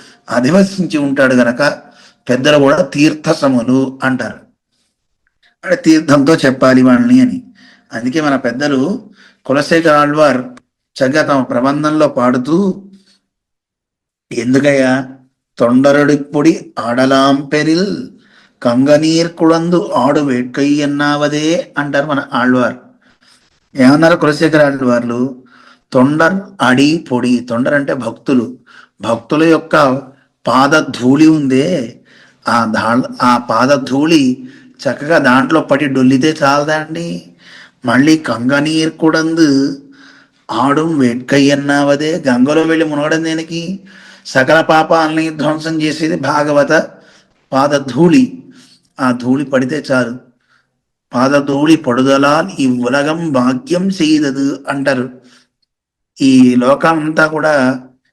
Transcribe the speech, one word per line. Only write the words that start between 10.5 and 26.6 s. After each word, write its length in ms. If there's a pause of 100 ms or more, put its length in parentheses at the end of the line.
చక్కగా 240
తమ 200
ప్రబంధంలో 640
పాడుతూ, 760 (1500)
ఎందుకయ్యా 760 (500)
తొండరుడి 600
పొడి 640
ఆడలాంపెరిల్ 1300 (560)
కంగనీర్ 680
కుడందు 640
ఆడు 240
వేట్కై 640
అన్నావదే 960
అంటారు 280
మన 180 (100)
ఆళ్వార్. 420 (1000)
ఏమన్నారు 400
కులశేఖర 500
ఆళ్వార్లు? 760 (500)
తొండర్ 400 (280)